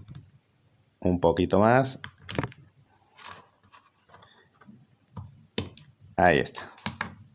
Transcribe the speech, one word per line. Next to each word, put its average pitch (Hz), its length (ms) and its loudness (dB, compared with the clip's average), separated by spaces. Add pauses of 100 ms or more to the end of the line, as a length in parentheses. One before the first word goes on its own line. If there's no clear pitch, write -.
(1000)
un 90 220 -2
poquito 87 380 2
más. 127 420 2 (4000)
Ahí 87 220 6
está. - 200 -4 (760)